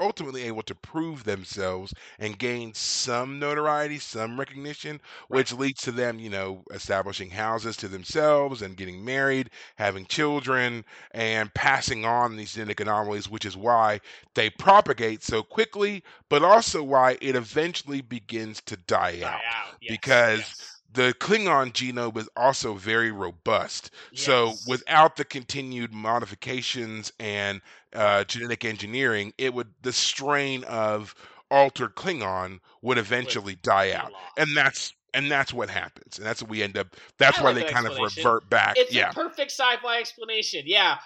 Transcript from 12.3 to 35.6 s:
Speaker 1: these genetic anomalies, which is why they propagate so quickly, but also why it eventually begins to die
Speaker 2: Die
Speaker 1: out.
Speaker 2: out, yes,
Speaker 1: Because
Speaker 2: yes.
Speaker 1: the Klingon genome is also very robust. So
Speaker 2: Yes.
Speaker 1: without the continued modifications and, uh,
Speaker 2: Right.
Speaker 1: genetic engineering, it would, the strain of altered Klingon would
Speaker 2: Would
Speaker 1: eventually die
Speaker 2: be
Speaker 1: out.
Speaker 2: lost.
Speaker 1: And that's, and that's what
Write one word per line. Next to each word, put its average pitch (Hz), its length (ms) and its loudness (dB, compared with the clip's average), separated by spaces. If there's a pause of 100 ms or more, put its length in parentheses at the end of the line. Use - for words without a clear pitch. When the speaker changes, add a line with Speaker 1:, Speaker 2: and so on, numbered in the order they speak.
Speaker 1:
these 104 160 -12
genetic 104 260 -6
anomalies, 104 500 -2
which 107 160 -8
is 95 120 -10
why 110 420 4 (340)
they 110 160 2
propagate 123 720 4
so 110 200 -2
quickly, 208 600 -2 (260)
but 147 140 4
also 190 400 6
why 127 380 4
it 135 140 0
eventually 139 640 -4
begins 110 600 -10
to - 160 -10
die 90 420 0
Speaker 2:
Die 85 80 -6
Speaker 1:
out. 82 180 -6
Speaker 2:
out, 113 360 -6
yes, 113 100 -10
Speaker 1:
Because 117 480 4
Speaker 2:
yes. - 380 -12 (140)
Speaker 1:
the 127 280 4
Klingon 170 540 2
genome 120 440 -4
is 110 200 -8
also 123 380 2
very 110 360 0
robust. 98 800 -4 (220)
So 123 340 4
Speaker 2:
Yes. 110 200 -8
Speaker 1:
without 156 480 6
the 147 100 -4
continued 127 680 -8
modifications 110 1300 -4
and, 101 420 -6 (320)
uh, 110 60 -4
Speaker 2:
Right. 101 280 4
Speaker 1:
genetic 117 380 -6
engineering, 107 720 -2
it 127 160 -2
would, 117 280 -8
the 123 120 -4
strain 139 720 -2
of 107 500 -2 (340)
altered 135 460 4
Klingon 95 640 -4 (220)
would 120 160 2
Speaker 2:
Would - 20 -
Speaker 1:
eventually 113 560 -2
die 98 320 4
Speaker 2:
be 92 80 0
Speaker 1:
out. - 160 -6
Speaker 2:
lost. - 140 -18 (120)
Speaker 1:
And 147 180 0
that's, - 380 2 (200)
and 139 180 -2
that's 139 220 0
what 110 160 -4